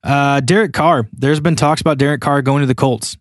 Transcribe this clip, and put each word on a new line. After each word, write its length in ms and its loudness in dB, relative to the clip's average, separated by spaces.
Uh, 360 0
Derek 340 0
Carr, 380 0
there's 280 -2
been 160 0
talks 240 2
about 160 0
Derek 240 0
Carr 220 0
going 180 0
to 60 0
the 80 0
Colts. 460 -2